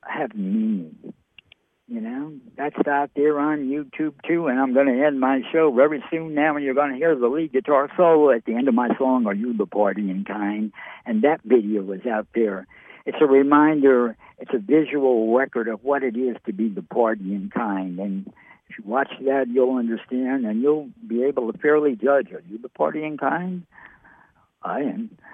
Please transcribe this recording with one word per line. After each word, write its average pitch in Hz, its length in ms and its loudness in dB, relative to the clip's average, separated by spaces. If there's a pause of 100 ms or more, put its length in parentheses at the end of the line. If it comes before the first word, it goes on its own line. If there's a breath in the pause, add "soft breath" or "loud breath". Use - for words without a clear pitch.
have 113 320 -8
meaning. 101 800 -4 (760)
You 117 120 -8
know, 135 320 -10 (240)
that's 143 280 -6
out 143 300 -4
there 147 240 0
on 147 300 -4
YouTube 147 460 -8 (120)
too, 170 200 -2
and 127 120 -2
I'm 131 140 0
gonna 135 320 2
end 143 160 0
my 131 200 0 (120)
show 160 180 4
very 135 400 4
soon 160 220 -6
now, 147 240 0
and 143 80 -6
you're 131 80 -2
gonna 139 240 0
hear 160 180 2
the 120 140 0
lead 156 240 -2
guitar 139 420 2
solo 160 360 6
at 117 120 2
the 113 120 -4
end 127 120 2
of 127 60 4
my 120 240 2
song, 131 280 2
Are 101 80 0
You 117 200 -4
the 104 120 -2
Partying 98 600 -2
Kind? 104 480 -4 (320 loud breath)
And 110 160 0
that 151 240 2
video 104 480 2
is 92 120 -10
out 110 300 -4
there. 101 320 -2 (380 loud breath)
It's 143 160 -2
a 156 40 6
reminder, 139 920 6 (200 soft breath)
it's - 160 -8
a 131 40 -2
visual 127 760 2
record 127 360 0
of 110 120 -8
what 135 220 0
it 117 140 -4
is 123 180 -2 (100)
to 117 60 -6
be 104 160 -2
the 98 140 -6
partying 101 720 -2
kind. 95 460 -4
And 98 280 -6 (400 soft breath)
if - 100 -20
you 110 80 -18
watch 127 360 -2
that, 135 260 0
you'll 127 300 2
understand, 127 680 -4
and 110 160 -2
you'll 147 280 0 (180)
be 117 160 -2
able 131 300 -2
to 92 40 -10
fairly 151 380 2
judge, 120 380 0
are 90 160 -14
you 110 80 -14
the 123 100 -16
partying 151 500 -4
kind? 175 480 -4 (1000 soft breath)
I 98 140 -4
am. 117 220 -4 (300 loud breath)